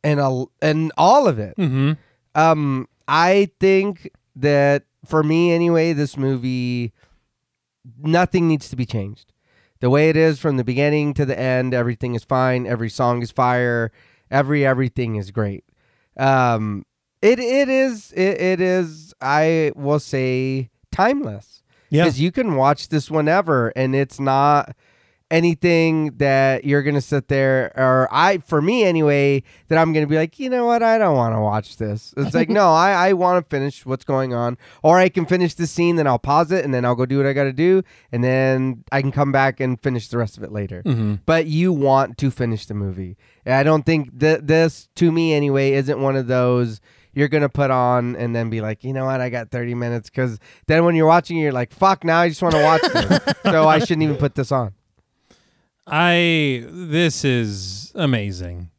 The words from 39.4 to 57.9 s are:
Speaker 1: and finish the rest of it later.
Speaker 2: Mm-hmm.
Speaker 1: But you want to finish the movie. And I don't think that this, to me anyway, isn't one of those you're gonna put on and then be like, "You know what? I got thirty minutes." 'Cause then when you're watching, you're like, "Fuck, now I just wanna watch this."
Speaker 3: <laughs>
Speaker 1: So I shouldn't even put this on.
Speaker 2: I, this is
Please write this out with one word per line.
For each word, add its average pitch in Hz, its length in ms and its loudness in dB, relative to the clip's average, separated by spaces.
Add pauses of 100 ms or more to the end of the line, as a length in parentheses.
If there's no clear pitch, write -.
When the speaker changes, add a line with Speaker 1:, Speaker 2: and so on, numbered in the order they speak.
Speaker 1:
and 127 200 -4
finish 123 280 -4
the 120 100 -6
rest 113 180 -6
of 107 60 -16
it 101 100 -14
later. 98 320 -8
Speaker 2:
Mm-hmm. 110 300 -2 (120)
Speaker 1:
But 165 200 2
you 170 260 0
want 135 460 2
to 139 120 0
finish 117 360 -4
the 107 80 -10
movie. 95 420 -8 (300)
And 127 80 0
I 135 80 2
don't 156 240 2
think 151 320 -2
that 151 300 0
this, 160 480 0
to 170 160 4
me 165 200 0
anyway, 139 400 0
isn't 139 280 -2
one 135 160 0
of 131 100 -4
those 123 540 0 (360)
you're 143 120 0
gonna 147 200 0
put 139 220 -2
on 123 460 0
and 117 200 -4
then 113 140 -4
be 113 100 -4
like, 107 240 -8
"You 135 80 -8
know 131 140 -6
what? 131 140 -4
I 123 100 -4
got 117 200 -10
thirty 120 240 -6
minutes." 120 360 -6
'Cause 123 280 -4 (280)
then 160 180 4
when 170 120 4
you're 156 100 4
watching, 170 320 2
you're 147 140 0
like, 123 200 -4
"Fuck, 190 320 2
now 165 160 2
I 175 80 2
just 160 140 -6
wanna 160 200 2
watch 160 200 4
this." - 380 0 (140)
Speaker 3:
<laughs> - 100 -12
Speaker 1:
So 160 240 4
I 156 100 6
shouldn't 160 240 -2
even 147 140 -2
put 139 180 -2
this 131 180 -6
on. 117 220 -4 (1120)
Speaker 2:
I, 160 840 0
this 165 560 -2
is 104 720 -4